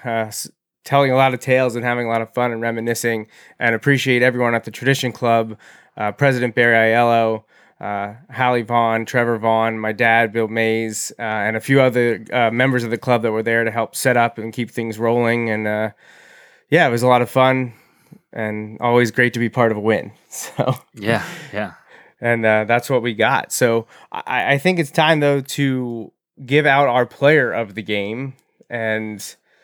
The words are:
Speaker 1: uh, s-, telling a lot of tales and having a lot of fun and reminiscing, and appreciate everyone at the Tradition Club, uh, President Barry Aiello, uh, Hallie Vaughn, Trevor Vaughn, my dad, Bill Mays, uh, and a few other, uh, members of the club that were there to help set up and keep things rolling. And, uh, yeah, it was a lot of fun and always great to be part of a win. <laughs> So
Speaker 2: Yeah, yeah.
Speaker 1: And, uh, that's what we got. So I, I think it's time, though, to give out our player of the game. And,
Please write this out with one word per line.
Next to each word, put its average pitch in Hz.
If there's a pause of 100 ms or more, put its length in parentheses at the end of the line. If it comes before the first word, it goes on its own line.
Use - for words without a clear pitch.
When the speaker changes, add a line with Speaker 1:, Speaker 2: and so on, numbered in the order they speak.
Speaker 1:
uh, 113
s-, - (360)
telling 139
a 127
lot 131
of 123
tales 127
and 117
having 120
a -
lot 113
of 113
fun 123
and 113
reminiscing, 117 (320)
and 117
appreciate 123
everyone 123
at 113
the -
Tradition 131
Club, 113 (380)
uh, 107
President 123
Barry 113
Aiello, 113 (380)
uh, 101 (180)
Hallie 123
Vaughn, 113
Trevor 117
Vaughn, 113
my 110
dad, 113
Bill 113
Mays, 110
uh, -
and 110
a 110
few 135
other, 120 (100)
uh, 120
members 127
of 113
the 113
club 120
that 113
were 110
there 113
to 113
help 113
set 127
up 117
and 110
keep 120
things 113
rolling. 117
And, 107
uh, 107 (800)
yeah, 160
it 131
was 117
a 127
lot 123
of 117
fun 131 (600)
and 107
always 120
great 120
to 117
be 117
part 117
of 104
a -
win. 107
<laughs> -
So - (180)
Speaker 2:
Yeah, 110 (280)
yeah. 101 (480)
Speaker 1:
And, 117
uh, 107
that's 117
what 127
we 120
got. 110
So 117 (260)
I, 123
I 143
think 185
it's 156
time, 160
though, 143
to 127 (320)
give 139
out 143
our 123
player 139
of 104
the 107
game. 107 (360)
And, 110 (420)